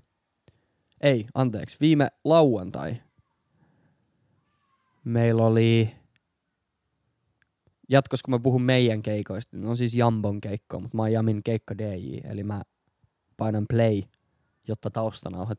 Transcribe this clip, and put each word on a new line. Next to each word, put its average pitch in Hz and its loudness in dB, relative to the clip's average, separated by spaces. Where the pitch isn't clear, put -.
Ei, 123 2
anteeksi, 117 -4
viime 147 4
lauantai... 117 2
Meillä 117 2
oli... 113 2
Jatkossa 135 2
kun 131 -2
mä 123 2
puhun 127 2
meidän 123 2
keikoista, 104 -6
niin 101 -8
on 120 -2
siis 120 -2
Jambon 110 2
keikko, - -10
mut 117 -14
mä 110 -2
oon 110 0
Jamin 110 0
keikka 110 -6
D 104 -8
J, 67 -10
eli 101 -8
mä 101 -6
painan 107 -2
play, 113 2
jotta 107 -6
taustanauhat 104 -8